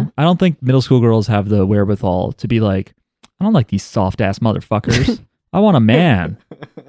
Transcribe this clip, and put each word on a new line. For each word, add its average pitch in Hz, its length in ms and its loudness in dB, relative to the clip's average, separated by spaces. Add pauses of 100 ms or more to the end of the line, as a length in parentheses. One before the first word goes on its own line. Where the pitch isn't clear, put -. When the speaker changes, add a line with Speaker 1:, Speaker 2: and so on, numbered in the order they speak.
Speaker 1:
know, 139 120 -8
I 139 60 -6
don't 170 180 2
think 180 220 0
middle 131 220 2
school 131 180 2
girls 113 240 2
have 104 240 -2
the 101 160 2
wherewithal 98 680 -2
to - 140 -10
be 117 120 0
like, 98 340 -2 (460)
"I 185 60 -2
don't 226 80 2
like 143 160 2
these 98 140 -4
soft 95 380 -4
ass 98 160 -2
motherfuckers. 110 800 -2 (180)
Speaker 2:
<laughs> - 160 -16
Speaker 1:
I 185 60 0
want 202 180 4
a - 20 4
man." 110 580 2 (520)